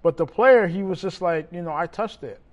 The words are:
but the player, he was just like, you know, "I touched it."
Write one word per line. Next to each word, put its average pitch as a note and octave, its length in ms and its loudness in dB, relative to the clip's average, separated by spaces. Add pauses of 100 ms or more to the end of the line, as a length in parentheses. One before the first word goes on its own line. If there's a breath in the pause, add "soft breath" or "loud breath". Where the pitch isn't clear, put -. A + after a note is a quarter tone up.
but E3+ 140 0
the E3 100 -2
player, A#3+ 400 4
he F3+ 160 -4
was F#3 180 -4
just F#3 220 -8
like, E3 300 -2
you F3 100 -10
know, E3 100 -6
"I E3+ 140 -2
touched G3+ 380 -8
it." G#2+ 160 -14 (120)